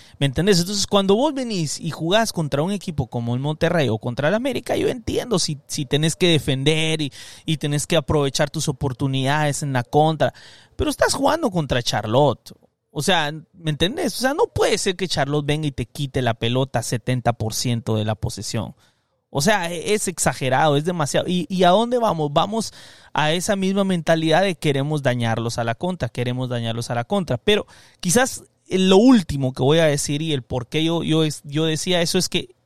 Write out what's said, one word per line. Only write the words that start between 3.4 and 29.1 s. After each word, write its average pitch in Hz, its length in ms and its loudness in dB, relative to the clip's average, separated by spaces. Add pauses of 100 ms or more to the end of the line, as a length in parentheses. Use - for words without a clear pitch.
Monterrey 151 500 0
o 110 80 0
contra 127 300 -2
el 180 60 2
América, 247 400 -2
yo - 140 0
entiendo 247 500 -2
si, 151 280 -2
si - 180 -6
tenés 151 320 0
que 180 120 2
defender 156 720 2
y, 135 100 -6 (320)
y 160 140 -2
tenés 147 280 -2
que 175 100 2
aprovechar 151 520 0
tus - 200 -4
oportunidades 139 960 0
en 139 120 -4
la 127 80 0
contra, 151 500 2 (440)
pero - 120 -2
estás 254 240 2
jugando 277 380 0
contra 147 320 0
Charlotte. 117 680 0 (380)
O - 120 -6
sea, 160 280 0 (220)
¿me 160 180 -6
entendés? 214 460 -2
O - 40 -6
sea, 262 120 0
no 370 140 2
puede 403 320 0
ser 190 180 -2
que 180 120 -4
Charlotte 147 360 -2
venga 151 220 -2
y 143 60 -2
te 131 120 -4
quite 135 380 -4
la 117 100 2
pelota 120 500 -2
setenta 123 520 -2
por 110 180 -4
ciento 117 440 -2
de 107 100 0
la 107 80 -2
posesión. - 600 -8 (540)
O - 140 -2
sea, 175 280 2
e-, 175 220 -4
es 208 160 -2
exagerado, 143 680 2
es 151 80 -2
demasiado. 170 420 -2
¿Y, 180 220 -2
y 185 140 2
a 175 60 8
dónde 240 280 4
vamos? 165 340 0
Vamos 202 400 -2 (400)
a 151 200 0
esa 185 240 -2
misma 196 280 0
mentalidad 165 580 2
de 196 120 0
queremos 147 480 0
dañarlos 117 560 0
a 120 60 -2
la 113 100 -2
contra, 180 340 -4
queremos 123 400 -4
dañarlos 117 420 -4
a 127 40 -4
la 117 100 -2
contra. 185 320 -2
Pero 208 300 0 (340)
quizás 240 440 0 (240)
lo 190 280 4
último 170 560 6